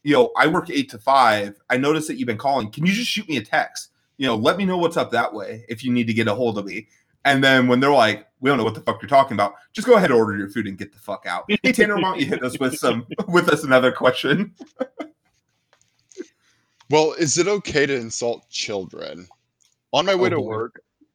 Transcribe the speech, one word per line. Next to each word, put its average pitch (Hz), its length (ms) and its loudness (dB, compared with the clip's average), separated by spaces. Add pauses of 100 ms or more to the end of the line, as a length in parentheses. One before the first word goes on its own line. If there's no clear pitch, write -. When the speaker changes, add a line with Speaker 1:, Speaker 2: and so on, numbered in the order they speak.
Speaker 1:
you 143 120 2
know, 123 200 4
I 131 120 4
work 170 220 -2
eight 135 200 -4
to 120 80 -16
five. 107 600 2 (120)
I 127 80 0
noticed 156 320 0
that 135 80 -8
you've 127 100 -4
been 113 100 -4
calling. 127 340 -2
Can 151 140 -6
you 185 60 2
just 226 180 -2
shoot - 200 -8
me 147 80 -2
a 113 40 -4
text? - 500 -6 (260)
You 135 100 -2
know, 117 80 0
let 139 220 0
me 202 80 -2
know 185 120 -2
what's 170 200 -2
up 131 140 -2
that 117 220 -2
way 113 360 -12
if 117 120 -10
you 127 120 -2
need 120 140 0
to 113 60 -2
get 110 140 0
a 104 80 0
hold 113 220 -2
of 98 80 -8
me." 98 240 -12 (340)
And 135 200 2
then 131 240 6
when 123 140 4
they're 139 100 4
like, 110 340 2 (140)
"We 131 100 0
don't 143 80 2
know - 60 0
what 107 120 -2
the - 60 -16
fuck 110 200 -6
you're 107 80 -12
talking 135 260 4
about," 101 200 0 (180)
just 208 140 -8
go 247 80 8
ahead 180 160 4
and 120 80 6
order 104 180 0
your 98 120 -6
food 107 180 -6
and 95 100 -10
get 101 160 -14
the - 60 -20
fuck - 280 -10
out. 92 180 -6 (160)
Hey, 262 120 2
Tanner, 214 220 2
why 185 80 -2
don't 180 160 -2
you 143 60 0
hit - 180 -6
us 127 160 -6
with 131 180 -2
some, 120 280 -2 (120)
<laughs> 214 100 -6
with 175 220 2
us 151 140 0
another 131 280 4
question? 135 640 0 (260)
<laughs> 262 140 -8 (2000)
Speaker 2:
Well, 156 240 4
is 151 240 -2
it 175 120 0
okay 180 360 0
to 139 100 -2
insult 117 540 -6
children? 90 800 -10 (640)
On 147 140 2
my 196 100 0
way 185 120 2
Speaker 1:
Oh, - 20 2
Speaker 2:
to 180 80 -2
Speaker 1:
boy. 139 100 -2
Speaker 2:
work, 110 340 -8 (340)